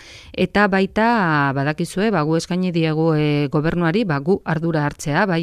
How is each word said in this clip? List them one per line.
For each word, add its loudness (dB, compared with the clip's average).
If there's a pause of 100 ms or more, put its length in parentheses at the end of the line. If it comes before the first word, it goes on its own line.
(320)
eta 0
baita 0
badakizue, -2
ba, 0
gu 0
eskaini -2
diegu, 2
e, 2
gobernuari, 0
ba, -2
gu 0
ardura -2
hartzea, -2
bai, 0